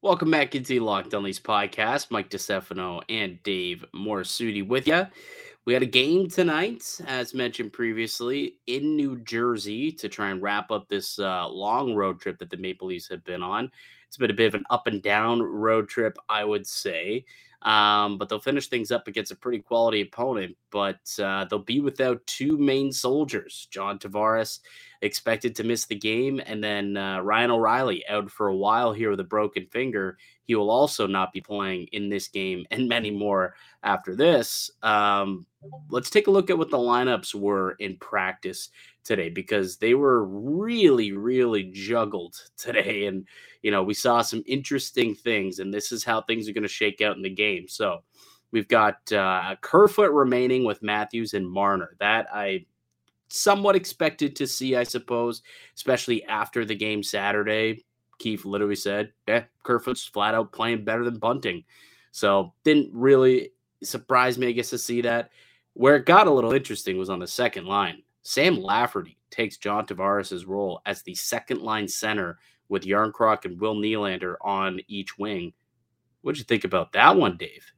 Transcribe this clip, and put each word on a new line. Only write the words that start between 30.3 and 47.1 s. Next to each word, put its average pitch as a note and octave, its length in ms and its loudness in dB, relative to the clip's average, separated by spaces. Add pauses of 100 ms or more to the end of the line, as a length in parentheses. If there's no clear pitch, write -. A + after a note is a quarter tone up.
He A#2 100 0
will G#2 160 2
also B2 360 2
not F#2+ 260 0
be F#2+ 80 -10
playing F#2+ 520 -6
in G#2 160 -6
this G2+ 200 -4
game F#2 420 -6
and B2 180 -2
many A#2 220 0
more G2+ 440 -2 (280)
after F#2+ 320 -2
this. C#3 560 2 (120)
Um, G2+ 640 2 (440)
let's B2+ 200 -4
take G#3 160 4
a G3+ 40 4
look G3 200 4
at F3 80 2
what D#3+ 120 -2
the D3 60 0
lineups A#2+ 580 2
were G2 440 0
in F#2+ 180 -8
practice F#2 720 -6 (340)
today, F2+ 280 -2
because F#2 480 -2
they A#2 160 6
were C3 300 6
really, C#3 880 2
really A2 600 0
juggled G2+ 640 -4 (220)
today. G#2 480 0
And, F#2+ 200 -6 (360)
you A2 80 0
know, G2 120 4
we G#2 120 0
saw A#2 260 4
some A2+ 260 -2
interesting C3 680 -2
things, F#2+ 460 -2
and F#2+ 120 -6
this G#2 200 -6
is A2+ 120 -6
how A2+ 160 0
things A2 260 -4
are G#2+ 60 -8
gonna G#2 160 -2
shake G#2 320 -2
out G#2 160 0